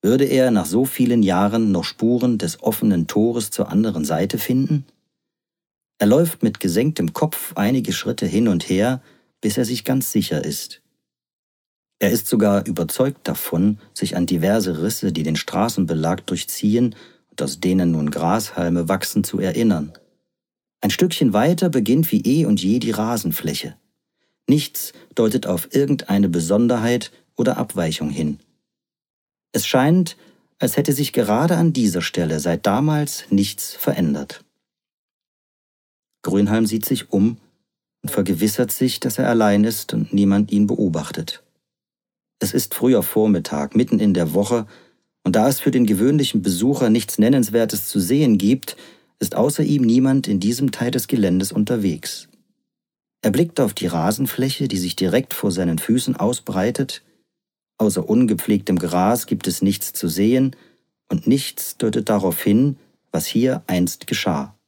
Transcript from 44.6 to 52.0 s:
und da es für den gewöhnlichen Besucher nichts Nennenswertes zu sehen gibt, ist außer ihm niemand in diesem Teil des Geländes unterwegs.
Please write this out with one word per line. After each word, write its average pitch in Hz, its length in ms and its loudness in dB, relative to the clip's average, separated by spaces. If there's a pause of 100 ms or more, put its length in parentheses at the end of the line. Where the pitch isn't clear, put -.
und 92 100 0
da 110 140 4
es 135 100 0
für 139 140 2
den 123 140 4
gewöhnlichen 113 560 2
Besucher 117 460 0
nichts 110 300 2
Nennenswertes 113 720 2
zu - 100 -2
sehen 113 400 4
gibt, 113 380 0 (420)
ist 95 160 -4
außer 147 300 0
ihm 147 180 2
niemand 131 460 4
in 101 100 0
diesem 120 320 0
Teil 120 220 -4
des - 160 -4
Geländes 95 420 0
unterwegs. 104 800 -2 (960)